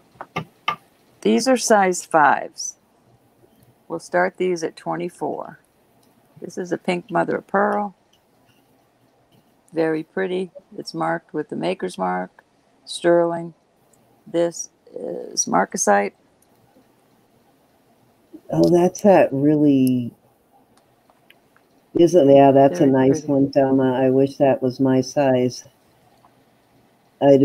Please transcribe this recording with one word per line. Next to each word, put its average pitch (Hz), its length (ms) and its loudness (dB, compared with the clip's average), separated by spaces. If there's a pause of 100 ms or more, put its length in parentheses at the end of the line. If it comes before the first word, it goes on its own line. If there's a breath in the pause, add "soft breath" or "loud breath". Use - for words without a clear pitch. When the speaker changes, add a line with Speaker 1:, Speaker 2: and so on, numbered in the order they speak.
(1200)
Speaker 1:
These 226 260 0
are 262 100 2
size 196 480 0
fives. - 680 0 (1120)
We'll 165 120 -10
start 180 380 -4
these 180 260 -4
at - 120 -8
twenty-four. 165 840 -10 (840)
This - 160 -16
is 180 140 -8
a 160 60 -6
pink 180 340 -8
mother 165 260 -4
of - 100 -12
pearl. 208 480 -4 (1800)
Very 160 300 -4
pretty. 185 480 -8 (260)
It's - 160 -16
marked 165 400 -8
with 151 160 -8
the - 60 -10
maker's 180 420 -8
mark, 185 460 -8 (420)
sterling. 170 680 -2 (720)
This 170 420 -6 (240)
is - 520 -8
marcasite. 196 680 -2 (2500)
Speaker 2:
Oh, 165 180 2
that's 175 320 0
that 180 300 4
really, 135 840 0 (1800)
isn't, 165 340 4
yeah, 139 220 8
that's 139 280 4
a 160 60 4
Speaker 1:
Very 135 60 4
Speaker 2:
nice 131 300 2
Speaker 1:
pretty. - 120 -14
Speaker 2:
one, 139 180 0
Thelma. 135 420 0
I 131 160 0
wish 135 280 0
that 135 240 0
was 127 180 -4
my 131 220 2
size. 127 640 -2 (1600)
I'd, 139 240 6